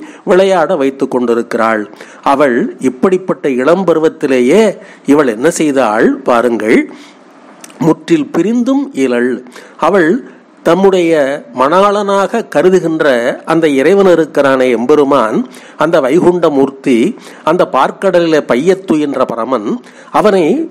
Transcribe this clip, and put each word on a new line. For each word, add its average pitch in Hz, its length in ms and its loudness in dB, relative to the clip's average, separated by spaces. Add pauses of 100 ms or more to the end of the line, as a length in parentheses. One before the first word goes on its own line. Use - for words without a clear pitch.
(260)
விளையாட 180 500 2
வைத்து 135 320 -2
கொண்டிருக்கிறாள். 117 760 -2 (400)
அவள் 139 560 0
இப்படிப்பட்ட 185 720 -2
இளம் 143 340 0
பருவத்திலேயே 156 800 0 (420)
இவள் 143 220 2
என்ன 120 220 0
செய்தாள் 135 640 0
பாருங்கள். 117 640 0 (1000)
முற்றில் 160 520 0
பிரிந்தும் 226 520 0 (100)
இலள். 123 400 0 (440)
அவள் 165 320 2 (540)
தம்முடைய 180 480 2 (440)
மணாளனாக 196 920 0
கருதுகின்ற 160 580 0 (400)
அந்த 160 220 0
இறைவன் 151 380 2
இருக்கிறானே 139 640 2
எம்பெருமான், 135 800 0 (300)
அந்த 160 240 0
வைகுண்டமூர்த்தி, 147 1120 0 (280)
அந்த 165 280 0
பார்க்கடலிலே 170 680 0
பையத்துயின்ற 147 840 0
பரமன், 113 420 -4 (440)
அவனை 196 580 0